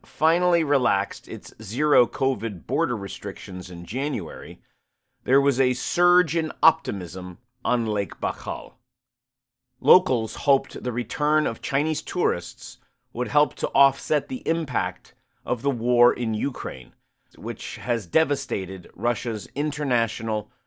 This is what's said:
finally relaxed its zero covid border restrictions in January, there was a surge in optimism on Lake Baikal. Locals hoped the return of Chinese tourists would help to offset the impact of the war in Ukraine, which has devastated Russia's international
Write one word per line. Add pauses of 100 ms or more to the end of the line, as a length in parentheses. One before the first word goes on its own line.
finally
relaxed
its (120)
zero
covid
border
restrictions
in
January, (640)
there
was
a
surge
in (100)
optimism (260)
on
Lake
Baikal. (1040)
Locals
hoped
the
return
of
Chinese
tourists (340)
would
help
to
offset
the
impact (280)
of
the
war
in
Ukraine, (420)
which
has
devastated
Russia's
international (160)